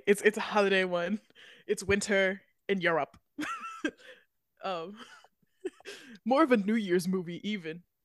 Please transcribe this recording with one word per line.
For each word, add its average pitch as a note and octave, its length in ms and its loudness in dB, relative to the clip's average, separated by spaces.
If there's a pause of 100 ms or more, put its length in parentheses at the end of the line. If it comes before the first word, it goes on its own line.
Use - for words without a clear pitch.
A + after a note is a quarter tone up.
It's, G3+ 140 4
it's G#3 160 4
a G3 60 -4
holiday G3 420 2
one. F3+ 360 -2 (460)
It's G#3 160 -2
winter G3 600 2 (260)
in G3 140 0
Europe. E3 340 0 (220)
<laughs> C6+ 520 -8 (720)
Um, F#3 340 -6 (640)
<laughs> D4+ 640 -16
more C4+ 160 4
of B3+ 100 4
a A#3+ 60 8
New G3+ 160 0
Year's F#3 340 0
movie F3 400 -4
even. E3+ 340 -8 (220)